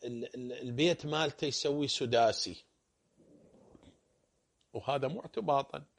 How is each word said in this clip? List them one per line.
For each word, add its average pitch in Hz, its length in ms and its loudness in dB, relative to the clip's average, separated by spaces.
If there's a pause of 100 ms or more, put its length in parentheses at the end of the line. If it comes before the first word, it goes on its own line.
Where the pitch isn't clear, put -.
ال-، 120 300 -8
ال-، 123 260 -8
البيت 147 440 0
مالته 151 400 -2
يسوي 143 420 0
سداسي، 117 760 2 (2000)
وهذا 131 340 -2
مو 175 140 -4
اعتباطا. 143 640 -2 (140)